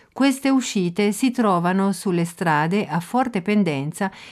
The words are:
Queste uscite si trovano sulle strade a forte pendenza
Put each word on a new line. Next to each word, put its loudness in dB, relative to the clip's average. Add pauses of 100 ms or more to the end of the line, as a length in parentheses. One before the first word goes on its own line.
(100)
Queste 0
uscite 0
si 0
trovano 2
sulle 0
strade 0
a -4
forte -2
pendenza 0 (220)